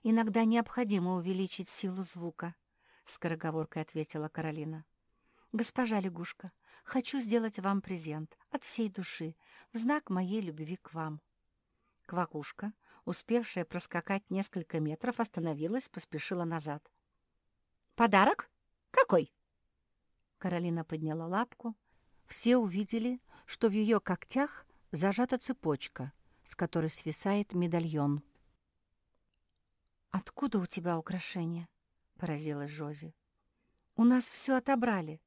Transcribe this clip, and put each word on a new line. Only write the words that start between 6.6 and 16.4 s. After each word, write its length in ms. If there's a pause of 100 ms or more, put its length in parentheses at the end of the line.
хочу 360
сделать 380
вам 240
презент 560 (120)
от 120
всей 260
души 460 (380)
в 60
знак 320
моей 300
любви 360
к 180
вам". 260 (880)
Квакушка, 680 (320)
успевшая 600
проскакать 680
несколько 500
метров, 380
остановилась, 720
поспешила 560